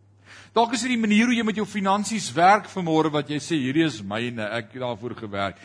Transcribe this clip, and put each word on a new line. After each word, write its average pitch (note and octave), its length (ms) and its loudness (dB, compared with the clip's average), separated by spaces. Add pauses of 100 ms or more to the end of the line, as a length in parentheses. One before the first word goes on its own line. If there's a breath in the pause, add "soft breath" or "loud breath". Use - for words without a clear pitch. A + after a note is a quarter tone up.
(540 loud breath)
Dalk A#3 200 2
is A3+ 120 -2
dit B3+ 80 0
die A#3 60 0
manier G#3+ 260 4
hoe A#3+ 100 2
jy A3+ 100 0
met G#3+ 120 -2
jou G#3 80 -2
finansies G3+ 680 -2
werk F#3 360 6
vanmôre D#3+ 440 2
wat D3 160 -2
jy D3+ 120 -4
sê, E3 160 -2
"Hierdie C#3 280 2
is A2 160 -6
myne, A2+ 400 -6
ek G#2+ 300 -6
het B2+ 100 -10
daarvoor A#2+ 320 -6
gewerk." G2 500 -6